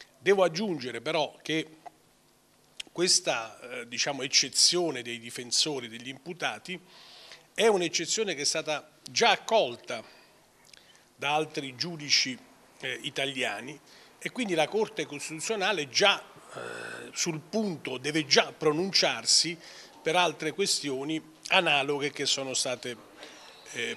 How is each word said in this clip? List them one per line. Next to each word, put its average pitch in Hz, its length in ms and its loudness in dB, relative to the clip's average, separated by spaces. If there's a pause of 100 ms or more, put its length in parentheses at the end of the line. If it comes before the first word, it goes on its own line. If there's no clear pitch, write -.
(180)
Devo 190 260 6
aggiungere 160 580 0
però 151 400 0
che - 360 -4 (1120)
questa, 143 680 0
eh, 123 260 -10
diciamo, 131 360 -4
eccezione 143 800 2
dei 117 160 -6
difensori 123 680 -2
degli 117 220 -12
imputati 143 680 -8 (760)
è 214 140 4
un'eccezione 160 680 2
che 139 60 -6
è 143 40 0
stata 151 440 -2 (200)
già 202 200 4
accolta 123 760 2 (1120)
da 139 180 0
altri 147 420 -2
giudici, 143 640 0 (440)
eh, 127 220 -6
italiani 135 760 -4 (380)
e - 140 -8
quindi 214 220 -4
la 156 140 4
Corte 208 380 -2
Costituzionale 160 840 -2
già, 185 340 4
eh, - 920 -12
sul 160 260 -2
punto 156 580 -4
deve 151 280 0
già - 260 4
pronunciarsi 156 1040 2 (440)
per 160 160 2
altre 160 340 2
questioni 147 680 -2 (280)
analoghe 147 640 2
che 143 140 -4
sono 135 280 0
state, 123 440 -4 (760)
eh, 113 220 -4